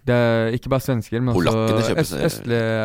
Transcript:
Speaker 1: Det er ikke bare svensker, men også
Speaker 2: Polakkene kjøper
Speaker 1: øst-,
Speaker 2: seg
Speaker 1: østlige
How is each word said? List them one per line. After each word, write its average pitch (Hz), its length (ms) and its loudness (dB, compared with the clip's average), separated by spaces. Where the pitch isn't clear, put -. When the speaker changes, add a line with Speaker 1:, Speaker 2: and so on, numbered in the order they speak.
Speaker 1:
Det 120 160 2
er 113 400 2
ikke - 160 -6
bare 131 80 0
svensker, 117 400 -2
men 127 120 0
også 90 120 2
Speaker 2:
Polakkene 113 400 2
kjøper - 160 0
Speaker 1:
øst-, - 160 -4
Speaker 2:
seg 156 80 0
Speaker 1:
østlige 113 440 -2